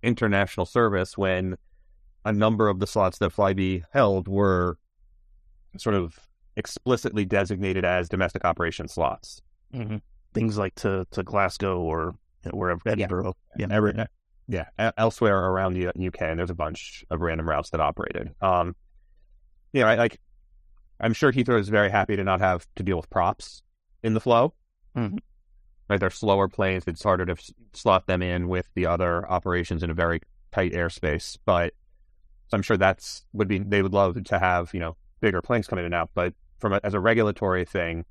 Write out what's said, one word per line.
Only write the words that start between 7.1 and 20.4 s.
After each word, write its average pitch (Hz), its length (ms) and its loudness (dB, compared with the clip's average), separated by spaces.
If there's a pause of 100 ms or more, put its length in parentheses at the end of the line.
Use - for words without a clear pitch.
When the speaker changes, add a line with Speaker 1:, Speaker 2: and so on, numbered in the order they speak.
Speaker 1:
designated 95 600 0
as 87 240 0
domestic 92 360 -2
operation 85 440 -2
slots? - 520 -4 (340)
Speaker 2:
Mm-hmm. 107 220 -8 (360)
Things 110 260 0
like 95 180 -2
to, 95 360 -2
to 98 100 -4
Glasgow 95 580 0
or 80 340 -2 (380)
wherever, 90 320 -2
Speaker 1:
Yeah. 110 80 0
Speaker 2:
Edinburgh. 92 440 -2 (200)
Yeah. 104 140 -4
Speaker 1:
Every, 104 240 2 (520)
yeah, 95 200 -6 (120)
e-, 110 200 0
elsewhere 110 400 2
around 92 340 0
the 92 80 -2
U-, 90 140 -2
U 92 160 -4
K, 87 180 -6
and 80 100 -2
there's 90 120 -4
a 87 40 -6
bunch - 540 -8
of 82 140 -4
random 82 260 -2
routes 76 220 -2
that 80 100 -2
operated. - 640 -4
Um, 90 340 0 (960)
you 135 80 2
know, 113 60 6
I, 110 80 6
like, 113 260 0 (800)